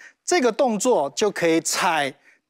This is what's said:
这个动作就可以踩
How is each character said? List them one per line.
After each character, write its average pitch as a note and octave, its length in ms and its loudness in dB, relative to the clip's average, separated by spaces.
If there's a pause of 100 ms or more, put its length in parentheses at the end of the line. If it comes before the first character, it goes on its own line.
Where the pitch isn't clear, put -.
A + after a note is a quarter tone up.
(240)
这 F4+ 160 0
个 B3 120 2
动 A3+ 260 0
作 F#3 380 0
就 G#3 160 0
可 E3+ 160 -2
以 E3 140 4
踩 D#3 520 -2 (360)